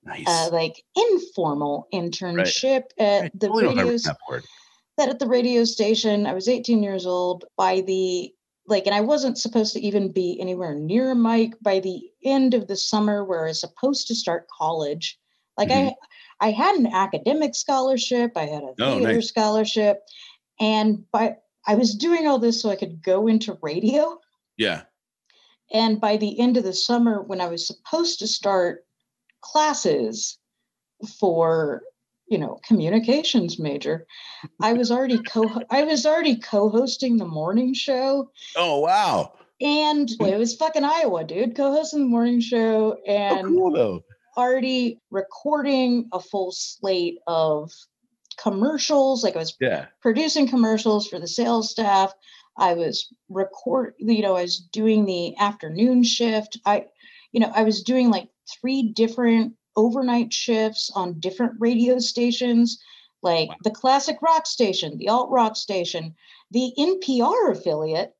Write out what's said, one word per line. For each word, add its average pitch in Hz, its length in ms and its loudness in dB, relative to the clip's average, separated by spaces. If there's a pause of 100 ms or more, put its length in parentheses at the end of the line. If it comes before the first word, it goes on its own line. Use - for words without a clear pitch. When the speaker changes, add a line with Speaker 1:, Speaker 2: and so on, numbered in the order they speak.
Speaker 1:
Nice. - 240 -8
Speaker 2:
uh, 165 240 0
like, 165 320 -4 (120)
informal 160 960 -2
internship 185 880 -2 (160)
Speaker 1:
Right. 220 80 2
Speaker 2:
at 202 180 2
Speaker 1:
I 156 80 -10
Speaker 2:
the 202 140 -2
Speaker 1:
totally 220 160 2
don't 247 140 2
have - 80 2
Speaker 2:
radio 240 100 0
s-, 233 100 -4
Speaker 1:
that - 120 -4 (120)
word. - 140 -8 (540)
Speaker 2:
that 269 120 2
at 269 100 -6
the 262 80 -2
radio 240 380 2
station. 214 600 0
I - 80 -4
was 190 140 -4
eighteen 240 340 2
years 196 240 -4
old 180 380 -2 (140)
by 190 240 2
the, 185 520 -2 (320)
like, 190 220 0
and 202 80 0
I 208 60 2
wasn't 262 360 0
supposed - 360 -2
to - 80 -6
even 202 320 -2
be 180 260 -2
anywhere 180 340 -6
near 190 380 0
a 254 40 0
mic. 226 460 2
By 196 200 2
the 185 200 -6 (220)
end 262 300 4
of 208 140 0
the 196 100 -4
summer 208 480 0
where 175 200 -2
I 160 40 -2
was 160 100 -6
supposed - 480 -4
to 233 80 -4
start 170 320 -4
college, 156 720 -6 (380)
like, 208 120 0
Speaker 1:
Mm-hmm. 269 200 4 (500)
Speaker 2:
I, 214 80 2
I 214 40 2
had 320 240 2
an 254 120 4
academic 226 680 0
scholarship, 254 840 0
I 156 80 -2
had 147 180 -8
a 131 160 -12
Speaker 1:
Oh, - 200 2
Speaker 2:
theater 233 160 2
Speaker 1:
nice. 220 120 0
Speaker 2:
scholarship, 214 720 2 (600)
and 214 520 2
by, 220 240 0 (320)
I 214 80 2
was 220 200 2
doing 330 320 2
all 269 120 2
this 233 220 0
so 220 80 -2
I 196 80 -2
could 165 260 -10
go 190 240 2
into 220 340 0
radio. 262 580 0 (380)
Speaker 1:
Yeah. 85 260 -2 (880)
Speaker 2:
And 220 260 2
by 214 180 2
the 214 220 -4
end 247 180 4
of 233 60 0
the 185 100 -4
summer, 233 480 0
when 190 200 -6
I 175 60 -2
was 170 200 -6
supposed - 520 -4
to 214 80 -8
start 185 580 -2 (560)
classes 196 960 0 (840)
for, 165 640 2 (440)
you 220 100 0
know, - 280 -4
communications 220 920 0
major, 156 460 -6 (560)
I 220 120 2
was 240 180 0
already 247 320 0
co-, 220 420 0
Speaker 1:
<laughs> - 40 -20
Speaker 2:
I 277 140 2
was 302 220 0
already 311 320 2
co-hosting 226 800 0
the 202 80 0
morning 185 480 0
show. 269 580 -2 (240)
Speaker 1:
Oh, 165 240 0
wow. 165 540 2 (260)
Speaker 2:
And 294 500 0 (100)
it 196 180 2
was 226 180 -2
fucking 320 280 0
Iowa, 285 400 0
dude. 214 320 -4
Co-hosting 294 460 0
the 277 60 2
morning 240 340 2
show 226 560 0 (100)
Speaker 1:
Oh, 202 40 0
Speaker 2:
and 196 360 0
Speaker 1:
cool, 196 240 4
though. 107 320 0 (340)
Speaker 2:
already 254 600 0 (100)
recording 247 1040 0
a 185 60 -4
full 185 320 -6
slate 180 760 -4
of 160 440 0 (640)
commercials. 269 840 0
Like, 202 120 0
I 165 40 -6
was 160 200 -8
Speaker 1:
Yeah. 95 280 -2 (140)
Speaker 2:
producing 285 460 2
commercials 220 600 2
for - 120 -10
the 170 80 -10
sales 233 440 -2
staff. 196 420 2 (460)
I 180 140 4
was 170 380 -4 (180)
record-, 196 680 -4
you 214 220 0
know, 190 140 2
I 180 80 0
was 175 160 -4
doing 214 460 2
the 175 320 -4
afternoon 208 640 2
shift. 226 640 0
I, 208 200 2 (460)
you 240 80 -2
know, 226 160 2
I 220 80 4
was 214 200 0
doing, 247 280 2
like, 185 180 -2 (320)
three 254 320 -2
different 226 600 2 (220)
overnight 240 580 0
shifts 220 600 -2
on 180 240 -6
different 185 400 -4
radio 240 400 2
stations, 240 800 0 (440)
like 165 260 2
Speaker 1:
Wow. 160 140 -14
Speaker 2:
the 214 80 0
classic 269 500 0
rock 320 260 2
station, 175 500 -2
the 190 120 -4
alt 240 220 2
rock 226 240 2
station, 170 600 -6 (360)
the 247 260 -2
N 359 220 2
P 262 220 0
R 370 300 2
affiliate. 160 680 -4